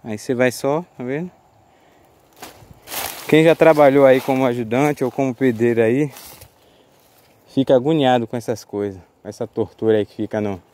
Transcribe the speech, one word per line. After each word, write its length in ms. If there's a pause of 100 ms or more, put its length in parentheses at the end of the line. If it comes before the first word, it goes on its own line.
Aí 120
você 200
vai 160
só, 320 (120)
tá 60
vendo? 260 (2000)
Quem 140
já 140
trabalhou 500
aí 140
como 260
ajudante 560
ou 80
como 240
pedreiro 480
aí, 300 (1400)
fica 220
agoniado 500
com 120
essas 260
coisas. 380 (200)
Com 80
essa 200
tortura 500
aí 80
que 80
fica 260
no 220 (120)